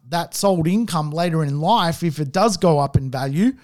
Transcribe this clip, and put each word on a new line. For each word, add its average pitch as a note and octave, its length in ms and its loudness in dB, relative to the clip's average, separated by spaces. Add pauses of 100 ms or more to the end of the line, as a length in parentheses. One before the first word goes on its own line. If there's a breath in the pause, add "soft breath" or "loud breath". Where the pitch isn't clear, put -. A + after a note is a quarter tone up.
(100)
that E3+ 260 -4
sold F3+ 320 2
income E3+ 420 0
later D#3+ 340 0
in C#3+ 160 -2
life F3 440 0
if D#3 160 -2
it C#3 120 -4
does G3 260 2
go D#3+ 220 4
up C#3 160 0
in C3+ 140 -2
value. C#3 440 0 (100)